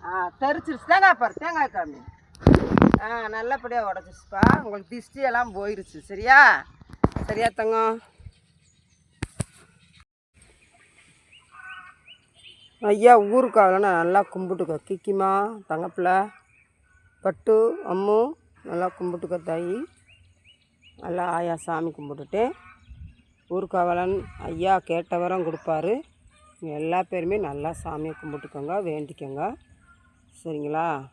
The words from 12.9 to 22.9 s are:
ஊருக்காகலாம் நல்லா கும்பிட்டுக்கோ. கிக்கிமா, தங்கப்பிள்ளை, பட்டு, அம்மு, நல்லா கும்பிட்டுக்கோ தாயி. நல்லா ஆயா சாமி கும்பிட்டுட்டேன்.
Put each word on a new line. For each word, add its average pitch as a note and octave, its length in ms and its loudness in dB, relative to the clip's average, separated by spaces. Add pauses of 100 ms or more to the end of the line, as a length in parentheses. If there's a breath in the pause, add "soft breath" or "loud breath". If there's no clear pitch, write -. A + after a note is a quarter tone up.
ஊருக்காகலாம் G3+ 800 4
நல்லா F3+ 200 4
கும்பிட்டுக்கோ. F3+ 560 -4 (100)
கிக்கிமா, G3 440 -2 (380)
தங்கப்பிள்ளை, F#3 600 0 (920)
பட்டு, A3 640 2
அம்மு, G#3 460 0 (320)
நல்லா F3+ 260 -4 (100)
கும்பிட்டுக்கோ F3 440 -6
தாயி. F3 420 -6 (1120)
நல்லா F3 340 -6
ஆயா E3+ 260 -2
சாமி E3 340 -6
கும்பிட்டுட்டேன். D3 640 -4 (1000)